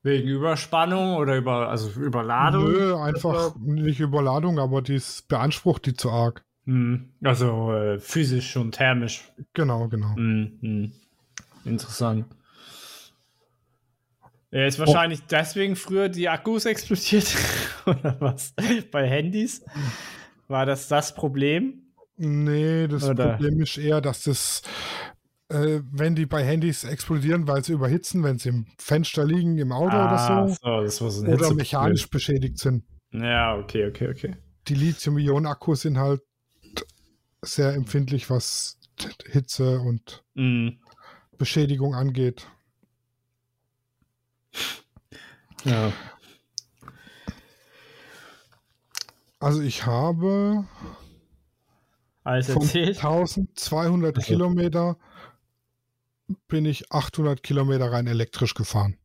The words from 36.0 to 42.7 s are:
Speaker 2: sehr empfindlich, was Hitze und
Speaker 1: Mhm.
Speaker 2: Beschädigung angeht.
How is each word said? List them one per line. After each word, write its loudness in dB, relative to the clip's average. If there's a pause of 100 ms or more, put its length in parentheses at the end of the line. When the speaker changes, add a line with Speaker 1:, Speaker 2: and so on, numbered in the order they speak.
Speaker 2:
sehr 0
empfindlich, -2
was -4 (480)
Hitze 0
und -4 (100)
Speaker 1:
Mhm. 0 (580)
Speaker 2:
Beschädigung 0
angeht. -2 (3250)